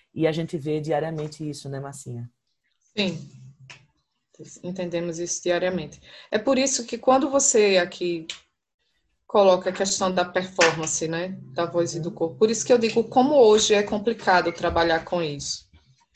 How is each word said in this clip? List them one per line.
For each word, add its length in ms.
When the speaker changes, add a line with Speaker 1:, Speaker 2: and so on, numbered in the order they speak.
Speaker 1:
e 100
a 60
gente 260
vê 220
diariamente 680
isso, 220
né, 100
Marcinha? 520
Speaker 2:
Sim, 320
entendemos 560
isso 240
diariamente. 580
É 80
por 180
isso 280
que 120
quando 320
você 480
aqui 480
coloca 420
a 40
questão 380
da 140
performance, 840
né, 300
da 120
voz 280
e 60
do 100
Speaker 1:
Uhum. 60
Speaker 2:
corpo, 200
por 140
isso 160
que 80
eu 60
digo 240
como 320
hoje 400
é 80
complicado 680
trabalhar 540
com 160
isso 460